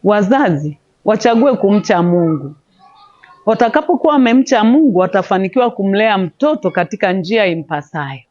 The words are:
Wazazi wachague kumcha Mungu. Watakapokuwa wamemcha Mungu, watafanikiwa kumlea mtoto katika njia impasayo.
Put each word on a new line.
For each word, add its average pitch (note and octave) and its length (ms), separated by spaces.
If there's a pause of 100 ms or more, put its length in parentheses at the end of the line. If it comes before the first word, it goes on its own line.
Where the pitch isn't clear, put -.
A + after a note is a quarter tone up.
Wazazi G3 720 (280)
wachague A#3 500
kumcha G3 480
Mungu. D#3+ 520 (880)
Watakapokuwa D4 680
wamemcha B3 500
Mungu, A#3+ 360
watafanikiwa F#3+ 720
kumlea G3+ 460
mtoto F#3+ 540
katika F#3 420
njia F#3+ 320
impasayo. D3 720 (120)